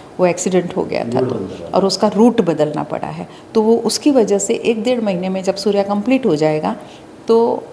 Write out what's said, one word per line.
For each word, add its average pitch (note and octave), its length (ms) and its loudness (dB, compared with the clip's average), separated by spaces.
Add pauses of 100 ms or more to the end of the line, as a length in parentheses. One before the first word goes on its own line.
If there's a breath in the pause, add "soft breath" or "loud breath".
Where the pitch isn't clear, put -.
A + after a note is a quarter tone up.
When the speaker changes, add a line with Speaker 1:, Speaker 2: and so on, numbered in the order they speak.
(200 loud breath)
Speaker 1:
वो F#3 60 4
accident F3 520 0
हो - 60 -2
गया - 200 -4
था, A#2 160 -2
Speaker 2:
रूट B2 100 0
Speaker 1:
तो - 60 -4
Speaker 2:
बदलना। - 420 -6
Speaker 1:
और F#3+ 80 2
उसका F#3+ 220 0
route A#3 340 4
बदलना D3+ 420 0
पड़ा - 240 -8
है। D#3+ 200 -10 (260 loud breath)
तो A3 80 2
वो A3+ 160 4
उसकी A#3 340 0
वजह G3+ 260 4
से G3 160 -2
एक A3 300 -2
डेढ़ B3 180 0
महीने F#3+ 280 -2
में F#3+ 140 -4
जब F#3+ 120 0
सूर्या G3+ 280 0
complete G#3 420 0
हो F3 100 2
जाएगा, D#3 400 0 (520 loud breath)
तो A#3 460 2